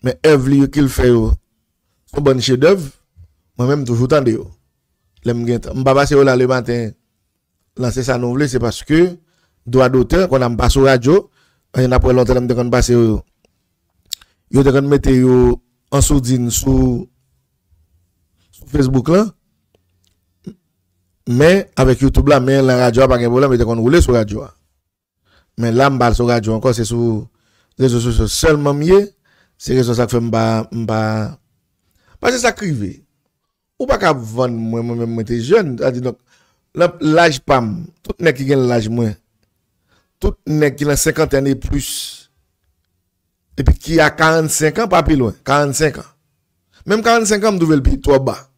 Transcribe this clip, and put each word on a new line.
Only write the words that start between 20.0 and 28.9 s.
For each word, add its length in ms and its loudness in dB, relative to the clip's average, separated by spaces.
Mais 480 2
avec 260 2
YouTube 280 2
là, 100 4
mais 240 0
la 140 2
radio 260 2
a 60 4
pas 100 2
de 80 -2
problème, 240 2
mais 80 2
qu'on 220 -2
roule 220 2
sur 100 0
radio. 320 -2
Mais 160 -2
là, 160 4
me 100 -2
parle 160 2
sur 140 0
radio 240 -2
encore, 220 0
c'est 100 -4
sur 440 -4
les 80 2
réseaux 120 2
sociaux 300 0
seulement 460 0
mieux. 360 2